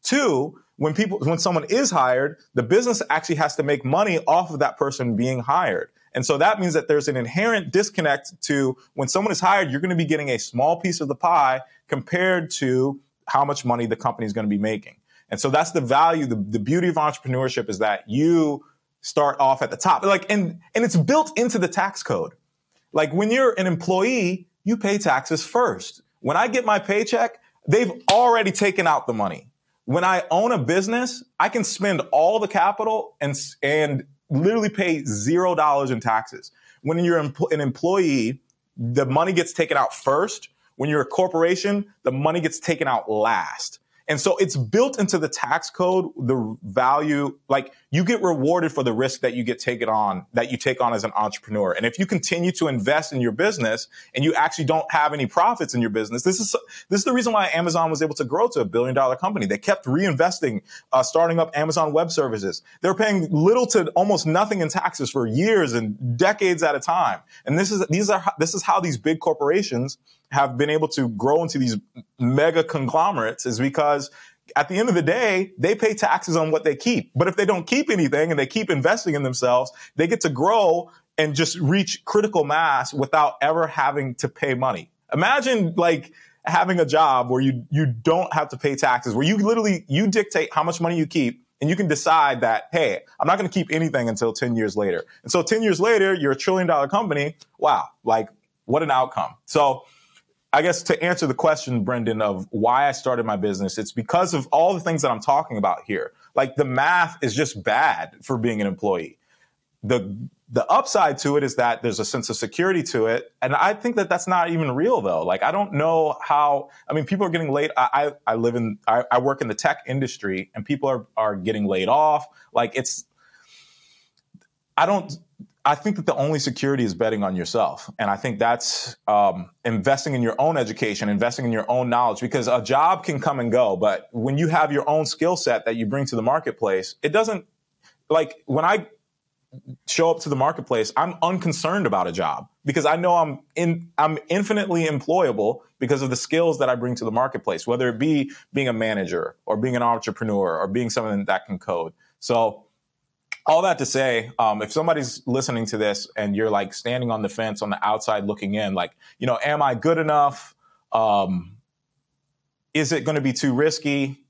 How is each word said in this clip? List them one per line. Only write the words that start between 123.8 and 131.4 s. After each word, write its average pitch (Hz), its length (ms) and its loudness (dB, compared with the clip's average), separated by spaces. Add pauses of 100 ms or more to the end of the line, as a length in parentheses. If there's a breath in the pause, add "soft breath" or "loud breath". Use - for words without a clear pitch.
I 156 100 4
don't, 190 300 -2 (480)
I 143 100 4
think 208 220 -4
that 175 100 -6
the 156 80 0
only 151 240 0
security 139 440 -2
is 104 120 0
betting 110 280 0
on 95 140 -2
yourself. 87 640 -2
And 104 100 0
I 101 80 0
think 247 220 -6
that's, - 580 -2 (100)
um, 98 440 2 (160)
investing 113 480 0
in 123 80 0
your 113 160 0
own 156 180 2
education, 107 540 -2
investing 117 340 -2